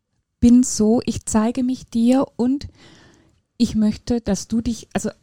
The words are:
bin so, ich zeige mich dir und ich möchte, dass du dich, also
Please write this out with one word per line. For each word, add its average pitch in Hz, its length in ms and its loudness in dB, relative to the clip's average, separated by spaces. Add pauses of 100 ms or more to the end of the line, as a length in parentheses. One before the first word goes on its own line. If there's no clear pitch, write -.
(400)
bin 240 220 6
so, 220 440 0
ich - 200 -6
zeige 233 380 -2
mich 254 240 -6
dir 247 480 2
und 254 320 -2 (920)
ich - 180 0
möchte, 214 460 -2
dass - 260 -4
du 226 140 -2
dich, - 320 -8
also 208 160 -6 (140)